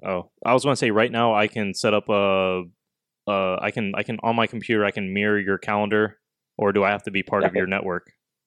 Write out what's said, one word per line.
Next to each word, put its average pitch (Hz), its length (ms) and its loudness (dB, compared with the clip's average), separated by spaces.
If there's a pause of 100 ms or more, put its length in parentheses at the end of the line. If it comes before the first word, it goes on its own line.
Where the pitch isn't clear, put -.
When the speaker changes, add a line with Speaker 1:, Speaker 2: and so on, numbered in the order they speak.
Speaker 1:
Oh, 92 260 -6 (140)
I 120 80 4
was 127 100 4
gonna 135 120 0
say 117 160 0
right 110 200 2
now 117 240 2
I 107 120 4
can 101 280 -4
set 107 180 0
up 104 160 0
a, 95 540 2 (640)
uh, 95 340 0
I 107 100 -2
can, 101 240 -4
I 104 80 -2
can, 113 200 -8
on 113 120 0
my 113 120 2
computer, 107 360 -2
I 101 80 0
can 95 220 -6
mirror 104 260 2
your 98 200 -2
calendar, 107 600 0 (380)
or 101 160 2
do 101 100 4
I 98 60 4
have 101 140 -2
to 107 80 -10
be 98 120 -2
part 101 200 0
of 98 60 2
Speaker 2:
Definitely. 92 100 -2
Speaker 1:
your 95 80 0
network? 95 400 -4 (400)